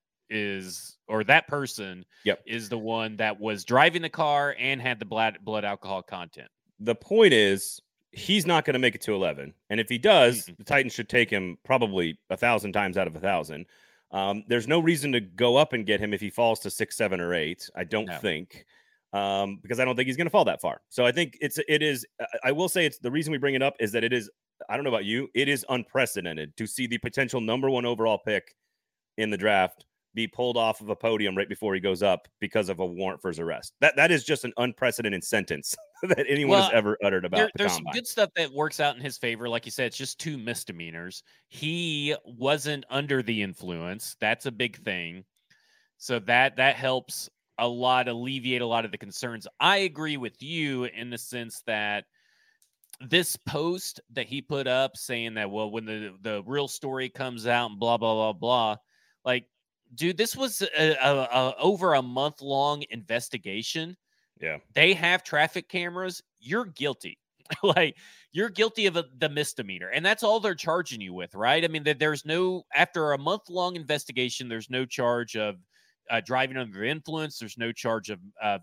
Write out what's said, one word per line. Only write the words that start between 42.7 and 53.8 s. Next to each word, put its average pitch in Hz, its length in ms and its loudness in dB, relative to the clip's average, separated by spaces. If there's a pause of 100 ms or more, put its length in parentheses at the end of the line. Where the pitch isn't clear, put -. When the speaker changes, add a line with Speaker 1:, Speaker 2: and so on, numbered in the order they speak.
Speaker 1:
under 135 340 0
the 107 180 0
influence. 90 760 -8
That's 110 260 0
a 131 60 -4
big 113 320 -4
thing. 90 400 -6 (720)
So 120 220 -2
that, 120 380 4
that 131 180 4
helps 131 520 -4 (300)
a 120 100 0
lot, 123 400 2
alleviate 123 540 -4
a 120 40 -2
lot 117 180 0
of 107 80 -8
the 107 60 -8
concerns. 110 480 -10 (140)
I 185 180 4
agree 156 380 -2
with 123 260 -10
you 143 420 -4
in 117 260 -10
the 120 80 -8
sense 117 480 -10
that 104 380 -2 (960)
this 156 360 0
post 170 640 -6 (100)